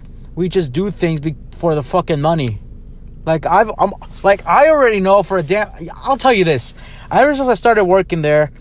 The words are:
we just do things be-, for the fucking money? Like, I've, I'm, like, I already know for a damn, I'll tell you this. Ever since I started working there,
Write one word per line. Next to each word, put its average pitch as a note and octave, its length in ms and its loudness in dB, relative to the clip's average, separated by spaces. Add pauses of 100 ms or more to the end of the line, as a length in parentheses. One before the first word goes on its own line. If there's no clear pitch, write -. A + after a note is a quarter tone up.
(340)
we F3 160 -4
just E3 240 -2
do G3 160 -2
things D#3+ 300 -2
be-, D#3 160 -6 (200)
for E3+ 180 0
the D3+ 80 -2
fucking D#3+ 380 -2
money? C#3+ 380 0 (640)
Like, D#3+ 220 0
I've, G#3 320 4
I'm, G3+ 140 0 (300)
like, G3 240 2
I A#3 220 4
already B3+ 320 4
know F#3+ 220 4
for F#3+ 160 -2
a F3 40 -2
damn, G3+ 280 -2 (240)
I'll C4 240 -4
tell C4 160 4
you F#3+ 100 2
this. D3+ 300 -2 (360)
Ever C4+ 240 4
since C4+ 140 -2
I A#3 60 4
started G#3 320 2
working F3+ 340 2
there, D3+ 400 2